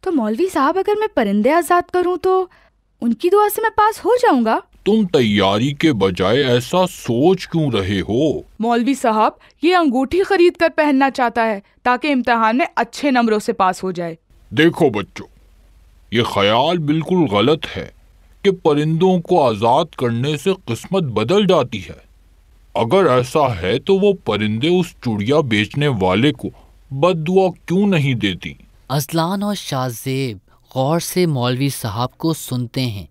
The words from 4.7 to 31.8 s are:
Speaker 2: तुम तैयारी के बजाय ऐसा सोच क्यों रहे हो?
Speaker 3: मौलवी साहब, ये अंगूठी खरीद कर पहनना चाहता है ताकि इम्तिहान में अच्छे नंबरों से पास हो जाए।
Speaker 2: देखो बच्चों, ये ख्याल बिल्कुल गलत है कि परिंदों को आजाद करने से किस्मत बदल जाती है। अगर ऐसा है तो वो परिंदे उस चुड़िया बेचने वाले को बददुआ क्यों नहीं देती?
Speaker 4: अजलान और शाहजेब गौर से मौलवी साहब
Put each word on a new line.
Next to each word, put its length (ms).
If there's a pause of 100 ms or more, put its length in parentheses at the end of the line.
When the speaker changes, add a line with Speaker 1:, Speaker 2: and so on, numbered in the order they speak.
Speaker 2:
तुम 200
तैयारी 680
के 200
बजाय 440
ऐसा 480
सोच 600
क्यों 260
रहे 280
हो? 460 (160)
Speaker 3:
मौलवी 340
साहब, 420 (260)
ये 100
अंगूठी 460
खरीद 380
कर 120
पहनना 400
चाहता 340
है 180 (240)
ताकि 240
इम्तिहान 460
में 120 (100)
अच्छे 340
नंबरों 280
से 140
पास 300
हो 80
जाए। 260 (360)
Speaker 2:
देखो 360
बच्चों, 360 (920)
ये 100
ख्याल 520 (100)
बिल्कुल 420
गलत 380
है 180 (580)
कि 80 (140)
परिंदों 560
को 200
आजाद 580
करने 380
से 160 (140)
किस्मत 360 (100)
बदल 320
जाती 360
है। 220 (720)
अगर 340
ऐसा 440
है 260
तो 200
वो 140 (140)
परिंदे 420 (100)
उस 140 (100)
चुड़िया 460
बेचने 380 (120)
वाले 340
को 160 (440)
बददुआ 560 (180)
क्यों 200
नहीं 300
देती? 380 (340)
Speaker 4:
अजलान 540
और 140
शाहजेब 840 (320)
गौर 300
से 260
मौलवी 440
साहब 380 (100)